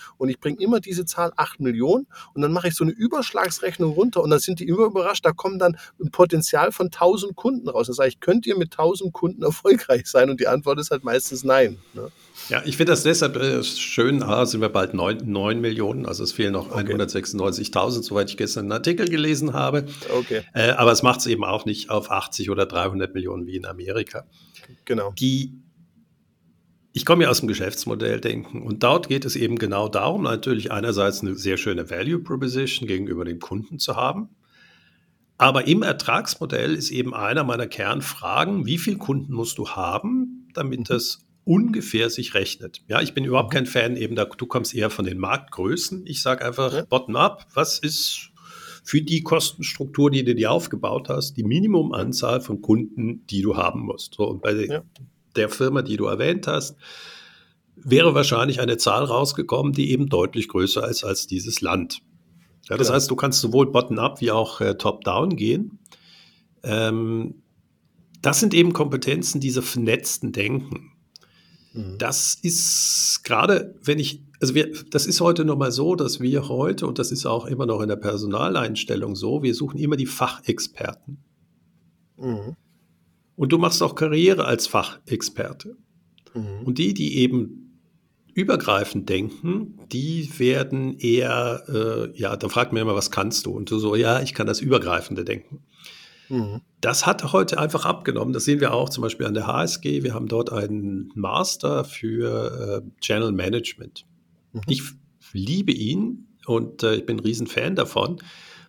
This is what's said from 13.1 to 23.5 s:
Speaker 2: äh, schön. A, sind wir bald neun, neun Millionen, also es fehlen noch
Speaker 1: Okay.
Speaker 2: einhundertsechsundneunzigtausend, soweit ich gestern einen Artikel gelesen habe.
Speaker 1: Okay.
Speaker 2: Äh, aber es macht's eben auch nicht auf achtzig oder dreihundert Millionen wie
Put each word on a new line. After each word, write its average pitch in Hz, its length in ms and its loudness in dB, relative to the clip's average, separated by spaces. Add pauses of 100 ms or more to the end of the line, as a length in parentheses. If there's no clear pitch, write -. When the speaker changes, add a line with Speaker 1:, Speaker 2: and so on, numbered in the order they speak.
Speaker 2:
äh, 127 260 0
schön. 131 600 2
A, 107 240 2
sind 110 140 -2
wir 107 80 2
bald 95 260 0
neun, 98 300 0
neun 104 360 0
Millionen, 113 460 -2
also 101 180 -4
es - 80 -4
fehlen 101 200 0
noch 92 140 -2
Speaker 1:
Okay. - 140 -4
Speaker 2:
einhundertsechsundneunzigtausend, 101 1200 -2
soweit 101 260 0
ich - 60 -12
gestern 104 280 -4
einen 101 80 -4
Artikel 170 360 0
gelesen 151 440 0
habe. 139 340 0 (220)
Speaker 1:
Okay. 120 340 -2 (100)
Speaker 2:
Äh, 117 200 4
aber 120 200 8
es 110 100 4
macht's 123 240 4
eben 110 180 0
auch 98 200 -2
nicht 104 240 -4
auf 107 220 -2
achtzig 98 400 -4
oder 95 160 0
dreihundert 95 480 -2
Millionen 92 320 -6
wie 92 100 -8